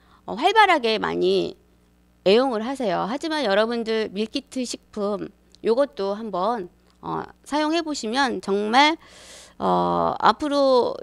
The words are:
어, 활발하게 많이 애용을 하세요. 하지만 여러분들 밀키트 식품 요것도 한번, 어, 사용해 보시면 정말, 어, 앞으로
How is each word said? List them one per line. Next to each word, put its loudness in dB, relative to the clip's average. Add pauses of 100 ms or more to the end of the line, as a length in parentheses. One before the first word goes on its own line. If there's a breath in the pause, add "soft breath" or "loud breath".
(260 soft breath)
어, -6
활발하게 4
많이 0 (720)
애용을 2
하세요. -2
하지만 -4
여러분들 0
밀키트 -6
식품 -6 (340)
요것도 0
한번, -4 (320)
어, -6 (220)
사용해 -2
보시면 -4
정말, 2 (640 loud breath)
어, 2
앞으로 2